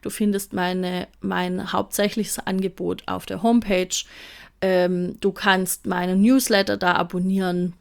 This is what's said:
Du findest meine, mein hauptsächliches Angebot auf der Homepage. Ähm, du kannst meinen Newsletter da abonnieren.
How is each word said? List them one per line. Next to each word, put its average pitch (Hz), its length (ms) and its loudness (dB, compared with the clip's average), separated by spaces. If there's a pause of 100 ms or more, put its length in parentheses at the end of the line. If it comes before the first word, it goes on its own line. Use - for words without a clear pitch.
Du - 80 -6
findest 202 460 -2
meine, 180 540 -2 (120)
mein 185 540 -4
hauptsächliches 202 640 -2
Angebot 190 680 -4
auf 185 220 -6
der 180 160 -6
Homepage. 208 520 2 (680)
Ähm, 180 580 2
du 196 100 2
kannst 190 560 0
meinen 185 360 2
Newsletter 208 560 4
da 180 160 2
abonnieren. 180 880 0